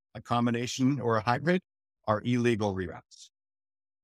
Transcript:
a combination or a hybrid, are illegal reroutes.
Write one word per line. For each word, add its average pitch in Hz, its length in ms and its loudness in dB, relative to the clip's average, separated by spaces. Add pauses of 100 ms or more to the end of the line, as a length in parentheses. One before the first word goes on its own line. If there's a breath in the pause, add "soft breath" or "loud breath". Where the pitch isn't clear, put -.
(140)
a 113 80 -12
combination 123 800 0
or 113 180 2
a 107 40 0
hybrid, 143 400 0 (440)
are 107 180 0
illegal 117 520 0
reroutes. - 540 -10 (760)